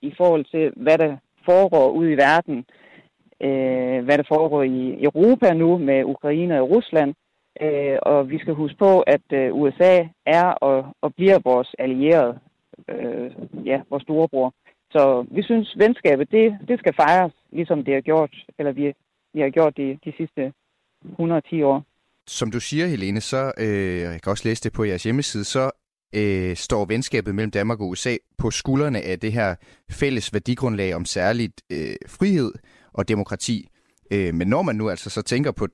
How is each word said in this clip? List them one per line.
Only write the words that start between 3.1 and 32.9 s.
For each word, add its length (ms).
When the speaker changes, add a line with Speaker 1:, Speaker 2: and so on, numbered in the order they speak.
Speaker 1:
Øh, 600
hvad 140
der 100
foregår 360
i 400
Europa 500
nu 240
med 260
Ukraine 580
og 80
Rusland. 440
Øh, 400
og 280
vi 100
skal 140
huske 240
på, 220
at, 220
øh, 220
U 160
S 80
A 240
er 200
og, 400
og 120
bliver 300
vores 360
allierede, 600
øh, 420
ja, 240
vores 140
storebror. 500
Så 400
vi 120
synes, 340
venskabet, 540
det, 260
det 120
skal 140
fejres, 400
ligesom 320
det 100
har 80
gjort, 340
eller 120
vi, 220
vi 60
har 100
gjort 280
det 280
de 120
sidste 360
hundrede 200
og 120
ti 120
år. 220
Speaker 2:
Som 240
du 80
siger, 280
Helene, 340
så, 360
øh, 420
jeg 220
kan 100
også 160
læse 160
det 100
på 100
jeres 200
hjemmeside, 400
så, 280
øh, 400
står 300
venskabet 500
mellem 160
Danmark 280
og 80
U 80
S 120
A 80
på 140
skuldrene 500
af 180
det 120
her 240
fælles 420
værdigrundlag 600
om 100
særligt, 560
øh, 240
frihed 440